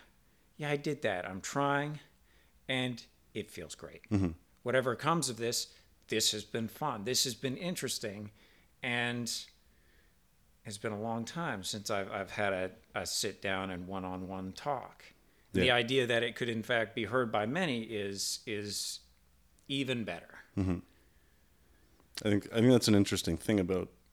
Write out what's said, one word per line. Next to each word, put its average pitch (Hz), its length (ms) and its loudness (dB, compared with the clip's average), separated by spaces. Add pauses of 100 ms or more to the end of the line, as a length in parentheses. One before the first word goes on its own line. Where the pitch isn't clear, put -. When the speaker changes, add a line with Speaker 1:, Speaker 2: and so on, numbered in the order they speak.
(580)
Speaker 1:
yeah, 147 120 -4
I 147 60 2
did 143 280 -2
that. 95 220 0
I'm 95 140 -6
trying, 143 600 0 (680)
and 127 340 -2 (320)
it 101 160 -6
feels 82 240 -12
great." 80 280 -14 (100)
Speaker 2:
Mm-hmm. 98 200 4 (320)
Speaker 1:
Whatever 123 320 2
comes 147 340 2
of 113 80 -6
this, 117 300 -2 (420)
this 110 240 4
has 107 100 -4
been 113 240 -4
fun. 120 380 -4
This 123 180 2
has 123 120 -2
been 131 200 -4
interesting, 117 760 -6 (520)
and 120 480 -2 (1300)
it's 104 120 -10
been 110 140 -4
a 104 80 -4
long 113 240 -2
time 127 400 -6
since 104 260 -6
I've, 101 220 -2
I've 98 200 -4
had 101 200 0
a, 92 200 -2 (240)
a 95 100 -2
sit - 360 -4
down 95 300 -2
and 90 160 -8
one-on-one 95 640 -6
talk. 120 540 -6 (480)
Speaker 2:
Yeah. 95 80 4
Speaker 1:
The 127 100 6
idea 120 360 4
that 117 160 4
it 120 120 -2
could 120 140 -2
in 113 120 -2
fact 113 320 0
be 113 120 -2
heard 117 260 2
by 107 140 2
many 131 380 0
is, 101 600 -4
is 104 540 -4 (680)
even 131 340 0
better. 90 360 -8 (200)
Speaker 2:
Mm-hmm. 92 200 2 (1500)
I 107 40 4
think, 101 220 4
I - 60 -4
think 113 140 8
that's 117 180 8
an 107 60 10
interesting 98 420 4
thing 107 200 2
about 92 300 2 (260)